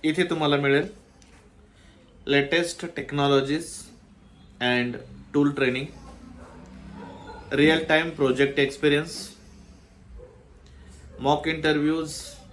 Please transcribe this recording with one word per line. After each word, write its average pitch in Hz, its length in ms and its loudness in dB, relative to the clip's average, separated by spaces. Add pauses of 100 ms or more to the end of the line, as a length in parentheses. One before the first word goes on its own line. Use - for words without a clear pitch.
इथे 156 260 2
तुम्हाला 147 260 2
मिळेल 143 320 2 (1400)
latest 143 560 2 (140)
technologies 143 720 0 (920)
and 123 360 0 (380)
tool 143 240 4
training, 131 280 0 (1700)
real 160 300 6
time 165 280 4
project 139 460 2
experience, 147 520 0 (2000)
mock 147 260 2
interviews 156 680 0 (380)